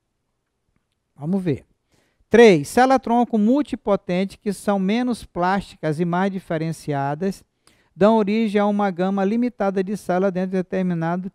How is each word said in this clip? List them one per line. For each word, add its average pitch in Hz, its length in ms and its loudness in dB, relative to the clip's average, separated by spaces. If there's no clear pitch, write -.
Vamos 180 260 -4
ver. 147 220 -4
Três, 208 380 8
célula 262 320 2
tronco 233 360 0
multipotente, 208 1040 -2
que 202 140 -6
são 202 260 -2
menos 226 460 -2
plásticas 175 720 -4
e 175 60 -2
mais 180 260 0
diferenciadas, 156 1120 -6
dão 208 220 4
origem 214 440 0
a 202 60 2
uma 202 260 0
gama 190 320 -2
limitada 202 580 -2
de 190 140 -6
células 185 360 -2
dentro 185 180 -4
de 190 60 -4
determinado 180 800 -4